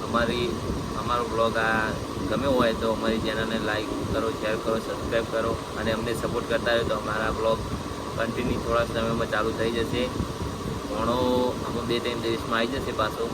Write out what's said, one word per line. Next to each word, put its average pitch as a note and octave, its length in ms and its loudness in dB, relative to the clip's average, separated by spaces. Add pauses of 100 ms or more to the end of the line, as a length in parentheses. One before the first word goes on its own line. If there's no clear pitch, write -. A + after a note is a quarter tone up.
અમારી, A#2 440 0 (520)
અમારો A#2+ 280 0
બ્લોગ A2+ 300 2
આ A2 340 2 (380)
ગમ્યો C3 240 2
હોય A#2+ 200 4
તો A2+ 200 0
અમારી A2+ 320 0
ચેનલને A2 340 -2
લાઈક G#2+ 320 -2 (200)
કરો, A2+ 180 0 (100)
શેર A2 240 0
કરો, A2+ 160 2
સબસ્ક્રાઈબ - 540 -2
કરો A2+ 180 2 (280)
અને A2 140 0
અમને A2+ 220 0
સપોર્ટ A2+ 340 -2
કરતા A#2 280 2
રહો A2+ 100 2
તો A2 80 2
અમારા G#2+ 440 0
બ્લોગ A2 200 4 (560)
કન્ટિન્યુ A2+ 480 0
થોડા A#2 260 4
સમયમાં A2+ 440 0
ચાલુ A2 180 2
થઈ A2+ 240 0
જશે. A#2+ 280 0 (840)
ઘણો A2+ 300 0 (480)
આમાં A#2+ 220 -2
બે A#2+ 120 2
ત્રણ A#2 240 -2
દિવસમાં A2+ 380 0
આવી B2+ 180 0
જશે B2 220 -4
પાછો. A2 320 0